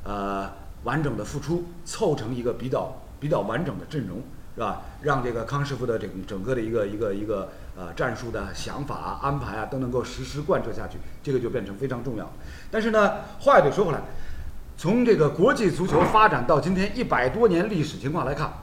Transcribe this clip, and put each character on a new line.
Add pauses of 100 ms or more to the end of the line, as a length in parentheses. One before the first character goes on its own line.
呃， (320)
完
整
的
复
出， (200)
凑
成
一
个
比
较， (160)
比
较
完
整
的
阵
容， (320)
是
吧？ (200)
让
这
个
康
师
傅
的
整， (180)
整
个
的
一
个，
一
个，
一
个， (260)
呃，
战
术
的
想
法
啊、
安
排
啊，
都
能
够
实
施
贯
彻
下
去， (220)
这
个
就
变
成
非
常
重
要。 (380)
但
是
呢， (160)
话
又
得
说
回
来， (760)
从
这
个
国
际
足
球 (120)
发
展
到
今
天
一
百
多
年
历
史
情
况
来
看 (100)